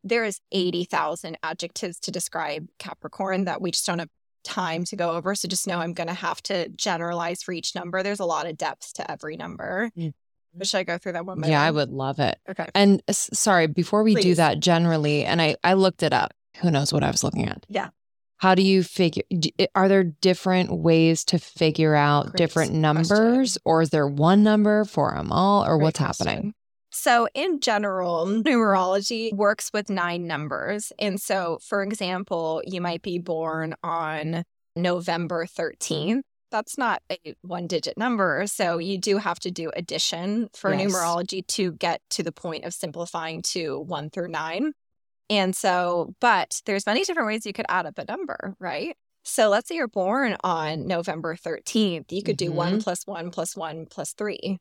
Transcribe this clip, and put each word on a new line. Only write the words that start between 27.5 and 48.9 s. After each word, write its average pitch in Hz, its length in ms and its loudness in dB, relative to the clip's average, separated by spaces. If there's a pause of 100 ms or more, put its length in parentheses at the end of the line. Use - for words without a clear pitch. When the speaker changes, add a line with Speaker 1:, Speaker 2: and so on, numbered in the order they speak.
Speaker 1:
general, 185 680 0
numerology 208 1080 2
works 208 400 2
with 208 160 -2
nine 175 360 -2
numbers. 160 720 -6
And 202 220 -4
so, 180 420 -2
for 202 200 -2
example, 180 840 -4
you 185 160 -6
might 170 220 -2
be 175 160 -4
born 160 640 -4
on 160 600 -4 (320)
November 175 720 -2
thirteenth. 165 760 -4 (260)
That's 220 280 -6
not 233 320 -2
a 180 320 -10
one-digit 175 560 -4
number. 202 480 0
So 170 320 -2
you 190 200 -4
do 196 200 0
have 175 220 -4
to 185 100 -6
do 165 260 -8
addition 185 800 -4
for 190 180 -2
Speaker 2:
Yes. 190 80 0 (100)
Speaker 1:
numerology 180 580 -2
to 185 240 -2
get 170 280 -2 (100)
to - 120 -4
the - 100 -4
point - 320 -10
of 175 80 -8
simplifying 165 680 -8 (100)
to 151 280 -4
one 151 280 -8
through 175 200 -8
nine. 165 440 -4 (560)
And 190 260 2
so, 175 680 0
but 214 420 2
there's 202 220 -2
many 233 180 0
different 330 220 -2
ways 214 180 -4
you 202 80 -8
could - 160 -6
add 180 160 0
up - 140 -10
a 147 80 -10
number, 269 520 -8
right? 180 380 -8 (280)